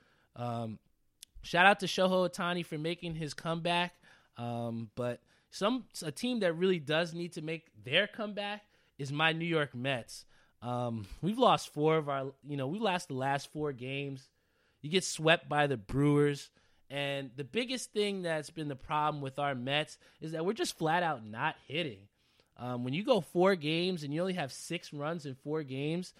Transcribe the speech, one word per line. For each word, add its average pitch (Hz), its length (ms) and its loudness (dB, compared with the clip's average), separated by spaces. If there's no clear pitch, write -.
um, 117 420 -4
shout 175 220 6
out 202 140 8
to 196 60 -4
Shohei 185 440 4
Ohtani 175 360 -2
for 160 120 -6
making 165 380 -4
his 156 180 -4
comeback. 175 600 0
Um, 117 600 -4
but 120 260 -2
some, 226 360 -2
a 156 80 -4
team 247 300 -2
that 175 120 2
really 180 260 2
does 156 340 0
need 170 200 -6
to 170 80 -8
make 160 260 -8
their 147 260 2
comeback 208 560 -8
is 139 160 -6
my 156 180 4
New 165 140 -2
York 156 280 0
Mets. 123 520 -6
Um, 120 440 -4
we've 214 180 0
lost 185 340 6
four 156 220 4
of 151 140 0
our, 139 240 -4
you 143 120 -6
know, 131 100 0
we 180 120 -4
lost 190 280 0
the 143 60 -8
last 139 400 -2
four 151 180 -4
games. 135 580 -8
You 147 80 -6
get 180 160 4
swept 160 420 4
by 147 200 4
the 135 100 2
Brewers. 143 720 2
And 139 480 -4
the 139 80 -6
biggest 240 500 -4
thing 202 280 0
that's 160 300 -2
been 156 160 -6
the 147 80 -4
problem 151 440 0
with 135 200 -6
our 143 160 0
Mets 139 420 -2
is 160 120 -8
that 160 120 -2
we're 202 80 2
just 339 240 -2
flat 165 240 2
out 143 240 -2
not 120 300 -4
hitting. 127 400 -6
Um, 123 260 -4
when 127 100 -2
you 185 100 0
go 226 180 6
four 185 340 4
games 165 480 0
and 143 100 -4
you 160 80 0
only 185 120 -2
have 151 180 -4
six - 420 -10
runs 147 320 -4
in 135 80 -6
four 151 300 -4
games, 147 560 -4